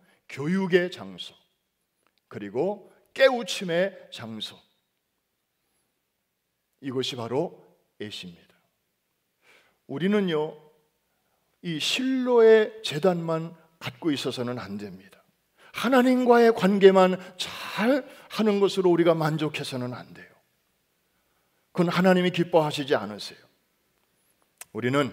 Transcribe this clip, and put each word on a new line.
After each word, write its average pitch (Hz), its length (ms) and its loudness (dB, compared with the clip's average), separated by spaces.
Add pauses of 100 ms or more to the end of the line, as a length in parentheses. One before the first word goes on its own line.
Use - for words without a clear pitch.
(280)
교육의 175 640 0
장소, 95 440 -16 (920)
그리고 123 640 -8 (220)
깨우침의 196 960 -2
장소, 110 440 -14 (2250)
이것이 131 360 -6
바로 123 480 -6 (360)
엣입니다. - 540 -16 (1300)
우리는요, 160 720 -2 (1080)
이 165 180 -6
실로의 240 1040 2
제단만 170 720 -4 (220)
갖고 - 340 -6
있어서는 123 460 -6
안 101 180 -12
됩니다. - 460 -16 (500)
하나님과의 247 840 4
관계만 190 640 6 (180)
잘 - 720 -4 (200)
하는 208 320 0
것으로 185 300 2
우리가 170 240 4
만족해서는 147 800 -4
안 87 200 -18
돼요. - 140 -20 (1400)
그건 175 160 0
하나님이 180 420 2
기뻐하시지 151 640 0
않으세요. 104 440 -8 (1300)
우리는 123 400 -2